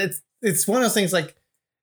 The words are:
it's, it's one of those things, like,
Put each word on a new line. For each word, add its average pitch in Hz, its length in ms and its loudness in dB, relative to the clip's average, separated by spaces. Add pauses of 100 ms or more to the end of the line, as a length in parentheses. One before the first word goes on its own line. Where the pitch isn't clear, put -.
it's, - 180 -4 (220)
it's 202 240 0
one 220 120 2
of 254 40 2
those 226 120 0
things, 190 180 2
like, 165 240 -2 (460)